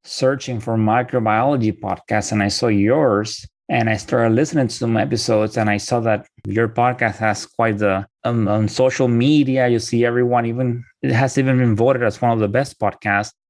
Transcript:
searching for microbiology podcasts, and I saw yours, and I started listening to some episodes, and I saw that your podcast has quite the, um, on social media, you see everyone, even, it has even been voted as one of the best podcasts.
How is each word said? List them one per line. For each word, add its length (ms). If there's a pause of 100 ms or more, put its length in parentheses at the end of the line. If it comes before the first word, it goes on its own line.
searching 560
for 160
microbiology 1040
podcasts, 520
and 100
I 60
saw 180
yours, 800 (220)
and 200
I 80
started 380
listening 340
to 60
some 220
episodes, 600
and 140
I 60
saw 240
that 260 (200)
your 220
podcast 480
has 300
quite 320
the, 280 (180)
um, 240
on 200
social 400
media, 600
you 100
see 260
everyone, 420
even, 360 (200)
it 100
has 260
even 200
been 180
voted 260
as 180
one 120
of 60
the 100
best 320
podcasts. 520 (180)